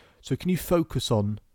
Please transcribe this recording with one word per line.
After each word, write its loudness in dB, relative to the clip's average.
So -4
can -6
you 2
focus 0
on 0